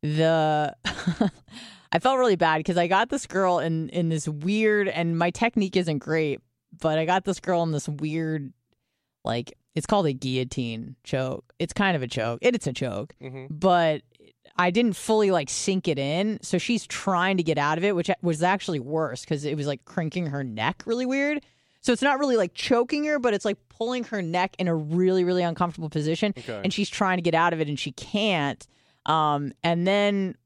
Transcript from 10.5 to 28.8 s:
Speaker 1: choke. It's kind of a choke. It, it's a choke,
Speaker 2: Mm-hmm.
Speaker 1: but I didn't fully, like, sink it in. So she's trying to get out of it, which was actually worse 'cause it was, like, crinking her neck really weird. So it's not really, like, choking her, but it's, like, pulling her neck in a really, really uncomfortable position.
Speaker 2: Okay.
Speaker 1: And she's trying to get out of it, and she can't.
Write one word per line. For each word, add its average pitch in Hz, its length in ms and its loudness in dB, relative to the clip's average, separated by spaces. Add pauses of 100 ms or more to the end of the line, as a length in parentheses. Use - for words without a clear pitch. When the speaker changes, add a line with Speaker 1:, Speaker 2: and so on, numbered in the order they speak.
Speaker 1:
choke. - 540 -6
It's - 160 -4
kind 196 200 2
of 135 80 -2
a 123 40 -4
choke. 117 340 -4
It, 247 140 2
it's - 120 -4
a 139 60 -2
choke, 113 500 -6
Speaker 2:
Mm-hmm. 131 280 -14
Speaker 1:
but 165 500 2 (560)
I 180 140 2
didn't 214 260 2
fully, 214 340 2
like, 160 200 0
sink - 380 -2
it 151 100 0
in. 175 440 -2
So - 140 -2
she's 226 300 -2
trying 185 500 0
to 175 60 0
get 156 160 0
out 147 180 2
of 170 80 -2
it, 202 100 2
which 170 160 -2 (120)
was 165 200 0
actually 180 380 0
worse 139 460 -4
'cause 147 180 -4
it 147 120 -2
was, 143 100 -4
like, 143 180 -4
crinking 170 440 -4
her 139 140 -4
neck 113 440 -2
really 240 180 -2
weird. 277 380 -2 (400)
So 254 100 2
it's 226 100 2
not 269 160 4
really, 277 180 2
like, 185 180 0
choking 247 500 0
her, 302 140 0
but 240 160 2
it's, 196 100 -4
like, 202 140 -2 (100)
pulling 240 360 -4
her 208 180 -6
neck 180 360 0
in 185 100 0
a 165 60 2
really, 180 500 2
really 180 180 2
uncomfortable 165 480 -2
position. 160 480 0
Speaker 2:
Okay. 113 260 -8
Speaker 1:
And - 80 0
she's 208 160 -2
trying 185 300 0
to 170 40 -4
get 165 120 2
out 170 180 4
of 160 80 -2
it, 151 80 0
and 147 100 -4
she 139 140 -6
can't. 175 760 -2 (380)